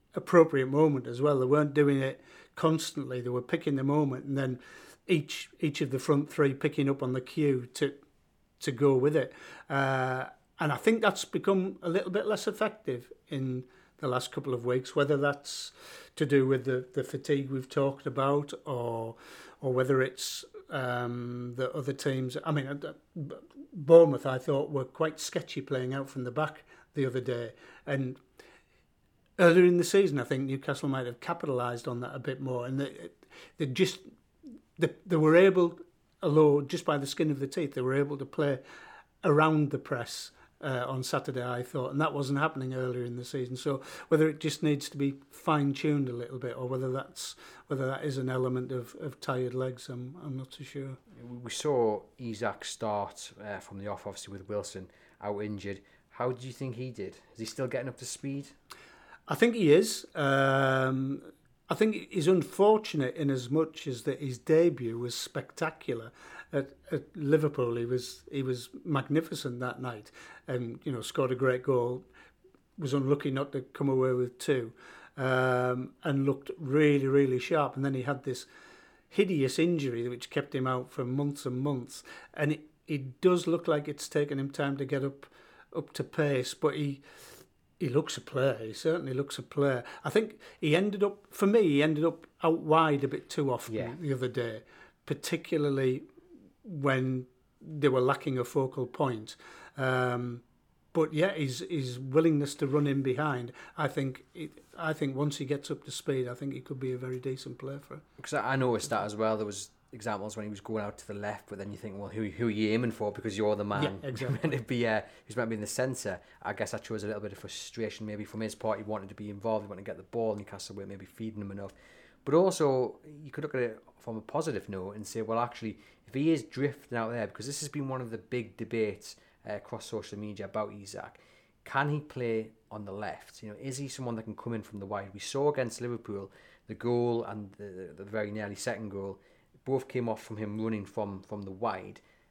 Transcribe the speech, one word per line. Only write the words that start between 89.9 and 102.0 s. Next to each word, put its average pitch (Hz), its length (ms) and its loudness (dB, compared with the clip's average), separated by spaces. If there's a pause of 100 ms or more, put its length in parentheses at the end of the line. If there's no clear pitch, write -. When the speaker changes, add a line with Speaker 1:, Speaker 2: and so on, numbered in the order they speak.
Speaker 1:
I 143 60 -4
think - 280 2 (220)
he 151 160 4
ended 196 280 0
up, 202 260 0
for - 160 2
me, 220 160 6
he 143 200 6
ended 156 220 2
up 165 220 0 (160)
out 165 180 4
wide 156 440 6
a 135 40 2
bit - 220 -8
too 139 220 0
often 117 220 -4
Speaker 2:
Yeah. 110 260 -2
Speaker 1:
the 147 120 -2
other 127 160 -2
day, 117 340 -4 (600)
particularly 143 800 0 (600)
when 131 640 0 (340)
they 151 280 2
were 127 120 4
lacking 131 380 2
a 123 60 0
focal 131 420 -2
point. 120 500 -2 (400)
Um, 123 640 0 (500)
but 156 220 2
yeah, 180 180 2
his, 143 380 -4
his 127 280 -4
willingness 143 580 4